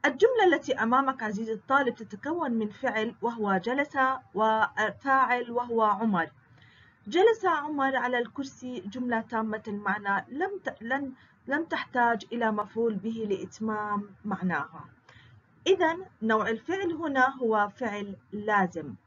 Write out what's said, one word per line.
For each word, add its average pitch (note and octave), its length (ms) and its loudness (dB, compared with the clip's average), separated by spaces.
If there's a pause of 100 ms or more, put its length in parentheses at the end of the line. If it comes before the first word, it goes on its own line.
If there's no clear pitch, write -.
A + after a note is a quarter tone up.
الجملة G4+ 400 6
التي D#4 280 4
أمامك C4 500 2
عزيزي A3 300 -4
الطالب C4 420 0
تتكون C#4 560 -4
من A3 180 0
فعل A3 520 -4
وهو G#3+ 360 0
جلس، C4+ 400 -2 (360)
وفاعل A3 1200 0
وهو A#3 300 0
عمر. G3+ 500 2 (760)
"جلس F#4+ 380 4
عمر D4 500 0
على B3 240 0
الكرسي" B3+ 600 -8
جملة A#3 420 -4
تامة A3 460 -4
المعنى، G3+ 640 -2
لم F#4 360 -4
ت-، - 160 -8
لن، C4 320 -4 (340)
لم D4+ 180 -2
تحتاج A#3 680 0
إلى A#3 200 0
مفعول G#3+ 440 -2
به A3+ 340 -4
لإتمام G#3 800 -4 (160)
معناها. E3+ 600 -4 (840)
إذن F4 380 2 (160)
نوع A3 280 2
الفعل E4+ 420 -2
هنا C#4+ 380 2
هو A3 460 0
فعل G3+ 400 -6 (160)
لازم. F#3+ 640 -2 (120)